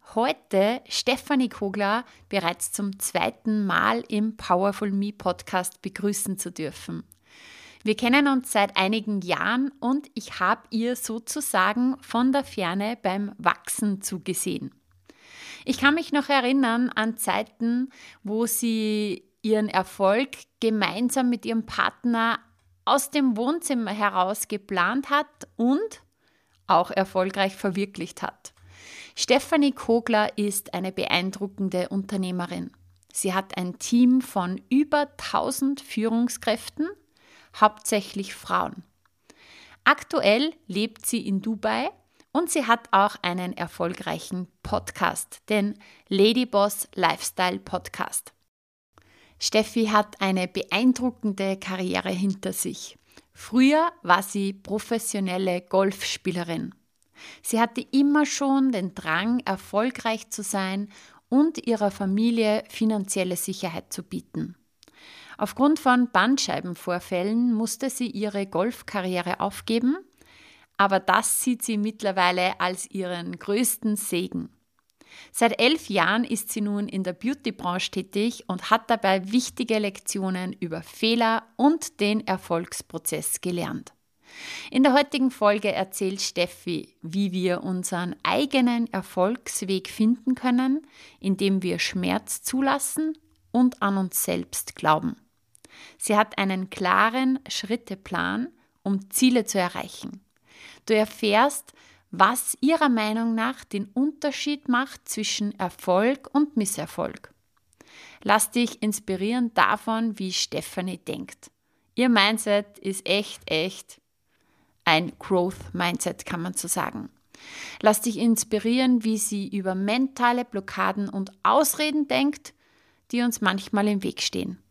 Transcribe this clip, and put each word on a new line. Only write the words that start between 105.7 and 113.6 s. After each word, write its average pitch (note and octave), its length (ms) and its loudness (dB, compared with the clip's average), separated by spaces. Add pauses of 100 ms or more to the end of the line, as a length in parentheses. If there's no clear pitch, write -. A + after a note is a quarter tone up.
und D4 240 2
Misserfolg. - 760 -4 (920)
Lass G#3+ 280 4
dich A#3+ 320 0
inspirieren G#3+ 720 -2
davon, A3 640 2
wie F#3 140 -4
Stefanie F3 680 -6
denkt. - 520 -12 (440)
Ihr B3 140 2
Mindset G#3 720 4
ist F#3+ 300 -6
echt, G#3 420 0
echt - 500 -4 (840)